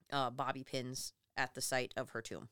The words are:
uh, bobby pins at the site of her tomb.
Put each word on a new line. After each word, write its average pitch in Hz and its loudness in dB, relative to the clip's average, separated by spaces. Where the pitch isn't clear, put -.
uh, 135 4
bobby 131 -2
pins 127 -2
at 131 2
the 127 -6
site 127 2
of 123 -2
her 113 -4
tomb. - -6